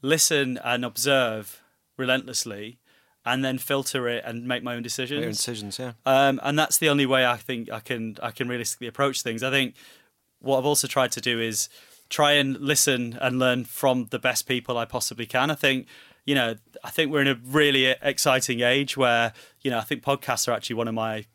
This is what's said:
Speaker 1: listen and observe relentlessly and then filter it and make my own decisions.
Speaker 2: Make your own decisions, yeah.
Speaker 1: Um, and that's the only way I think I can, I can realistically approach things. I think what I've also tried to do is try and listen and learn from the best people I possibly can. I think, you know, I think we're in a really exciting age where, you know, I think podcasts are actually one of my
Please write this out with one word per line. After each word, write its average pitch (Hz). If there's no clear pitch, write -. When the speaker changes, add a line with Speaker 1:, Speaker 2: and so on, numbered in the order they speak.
Speaker 1:
listen 139
and 123
observe 120
relentlessly 123
and 131
then 131
filter 135
it 120
and 117
make 123
my 120
own 120
decisions. 127
Speaker 2:
Make 139
your 117
own 110
decisions, 104
yeah. 127
Speaker 1:
Um, 135
and 143
that's -
the 160
only 143
way 131
I 123
think 117
I 110
can, 113
I 113
can 123
realistically 120
approach 135
things. 113
I 131
think 131
what 135
I've 131
also 147
tried 127
to -
do 117
is 113
try 147
and 139
listen 127
and 127
learn 127
from 127
the 123
best 127
people 123
I 117
possibly 117
can. 131
I 151
think, 135
you 143
know, 117
I 123
think 156
we're 147
in 139
a 127
really 135
exciting 131
age 131
where, 117
you 139
know, 120
I 110
think 120
podcasts 135
are 120
actually 110
one 117
of 113
my 110